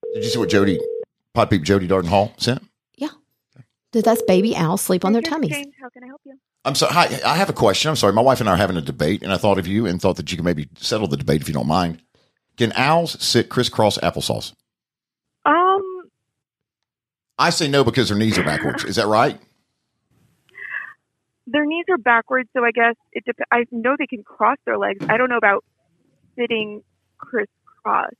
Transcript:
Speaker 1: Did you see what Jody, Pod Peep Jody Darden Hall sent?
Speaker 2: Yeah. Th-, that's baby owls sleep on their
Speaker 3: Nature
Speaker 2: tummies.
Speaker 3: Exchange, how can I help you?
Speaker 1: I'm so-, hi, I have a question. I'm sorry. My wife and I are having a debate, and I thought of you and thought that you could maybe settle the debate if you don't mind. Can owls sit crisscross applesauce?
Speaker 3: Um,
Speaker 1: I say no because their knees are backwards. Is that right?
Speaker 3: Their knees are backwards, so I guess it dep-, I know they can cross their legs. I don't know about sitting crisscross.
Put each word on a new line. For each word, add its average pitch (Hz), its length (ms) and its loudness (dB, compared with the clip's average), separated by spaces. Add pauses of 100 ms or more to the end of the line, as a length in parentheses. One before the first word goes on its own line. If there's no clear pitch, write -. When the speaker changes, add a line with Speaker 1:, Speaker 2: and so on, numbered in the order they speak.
(140)
Speaker 1:
Did 107 100 -4
you 110 80 -2
see 117 80 -2
what 98 100 -2
Jody, 98 300 2 (540)
Pod 107 180 2
Peep 98 120 2
Jody 95 240 2
Darden 92 200 2
Hall 101 300 2
sent? - 260 -4 (340)
Speaker 2:
Yeah. 302 120 -6 (840)
Th-, 220 100 2
that's 233 200 2
baby 196 340 2
owls 165 240 0
sleep 185 240 0
on 196 80 2
their 233 80 2
Speaker 3:
Nature 330 100 -6
Speaker 2:
tummies. 294 200 -2
Speaker 3:
Exchange, 285 300 -8
how 254 80 -16
can 247 140 -20
I 247 40 -20
help 277 180 -20
you? 277 80 -20 (320)
Speaker 1:
I'm 139 100 -2
so-, 135 120 0
hi, 147 380 2
I 135 120 2
have 190 120 0
a - 40 -2
question. 107 360 2
I'm 156 60 0
sorry. 104 160 4
My 110 100 2
wife 131 200 4
and 110 80 0
I 92 40 6
are 87 40 4
having 92 180 2
a 82 60 -2
debate, 73 420 -2
and 92 80 -4
I 95 60 0
thought 101 220 4
of 85 80 -4
you 104 180 0
and 87 160 -2
thought 90 160 0
that 78 140 -10
you 87 60 -6
could 82 80 -6
maybe 76 220 -2 (100)
settle 107 300 -2
the 69 80 -2
debate 71 260 0
if - 60 -10
you 80 60 -4
don't 64 140 -2
mind. 85 340 -2 (560)
Can 117 180 0
owls 156 480 0
sit - 260 2
crisscross 113 500 0
applesauce? - 540 -4 (920)
Speaker 3:
Um, 370 640 0 (1300)
Speaker 1:
I 165 140 2
say 165 160 -2
no 139 160 4
because 117 260 2
their 101 80 0
knees 110 200 2
are - 60 0
backwards. - 400 -2
Is - 140 -6
that 110 100 0
right? 113 320 2 (2000)
Speaker 3:
Their 294 180 0
knees 330 240 -4
are 359 80 2
backwards, 240 580 0
so 254 80 0
I 233 80 2
guess 233 240 2 (180)
it - 120 -10
dep-, - 260 -6
I 240 200 2
know 240 260 -2
they 220 100 -4
can 208 160 -12
cross 226 420 -2
their 226 120 -2
legs. 202 300 -4
I 214 100 0
don't 254 120 0
know 240 80 -2
about 208 260 2 (720)
sitting 220 480 -4 (360)
crisscross. - 1000 -6